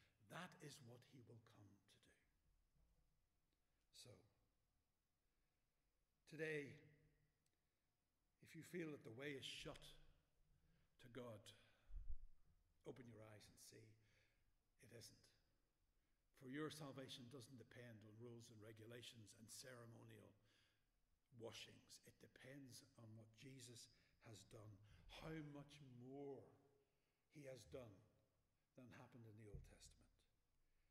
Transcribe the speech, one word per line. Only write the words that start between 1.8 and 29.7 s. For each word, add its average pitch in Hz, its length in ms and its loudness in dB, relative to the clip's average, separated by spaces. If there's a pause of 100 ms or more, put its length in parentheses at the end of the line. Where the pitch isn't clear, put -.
do. - 140 -18 (2000)
So, - 160 -6 (2250)
today, 151 400 8 (1800)
if - 80 -12
you 160 80 0
feel 160 320 8
that 135 80 0
the 117 160 -2
way 143 160 8
is 127 120 4
shut - 360 2 (1200)
to - 120 -8
God, 120 280 0 (1500)
open 123 200 -2
your 107 200 -4
eyes 107 200 -8
and - 100 -12
see 110 300 -8 (1000)
it 110 100 -8
isn't. - 300 -6 (1120)
For 135 100 -2
your 147 220 10
salvation 131 640 2
doesn't 131 240 -2
depend 117 480 -4
on 107 160 -8
rules 120 320 -2
and 110 80 -8
regulations 110 800 -4
and 113 80 -8
ceremonial 113 800 -4 (1120)
washings. 110 640 -2
It - 160 -12
depends 131 640 -4 (160)
on 113 160 -4
what 110 100 -4 (140)
Jesus 123 480 -4 (400)
has 107 240 -4
done, 107 220 -2 (480)
how 160 100 6 (220)
much 143 260 -4 (240)
more 135 400 2 (880)
he 147 160 -4
has 123 240 0
done 117 240 0 (800)
than 127 80 -8 (120)
happened 120 280 -6
in 107 160 -6
the 107 80 -4
Old - 160 -2
Testament - 320 -10 (920)